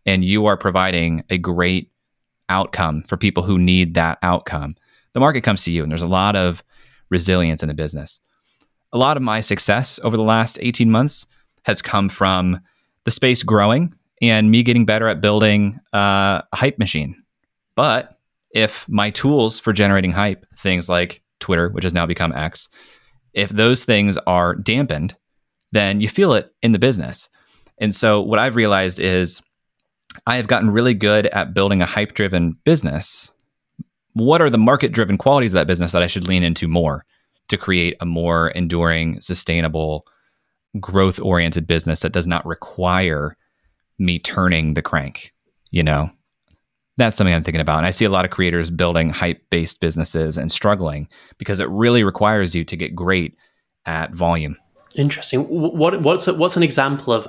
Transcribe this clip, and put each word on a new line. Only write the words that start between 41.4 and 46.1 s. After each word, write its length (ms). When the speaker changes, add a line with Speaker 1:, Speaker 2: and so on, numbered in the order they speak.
Speaker 1:
business 340
that 120
does 140
not 180
require 920
me 200
turning 540
the 80
crank, 520
you 140
know? 240